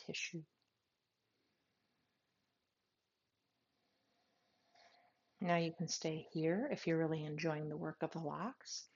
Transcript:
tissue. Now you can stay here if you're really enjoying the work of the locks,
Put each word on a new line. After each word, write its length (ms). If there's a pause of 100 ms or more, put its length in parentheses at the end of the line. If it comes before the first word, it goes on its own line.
tissue. 360 (4000)
Now 160
you 200
can 120
stay 440
here 400
if 140
you're 120
really 260
enjoying 440
the 80
work 260
of 100
the 80
locks, 640 (120)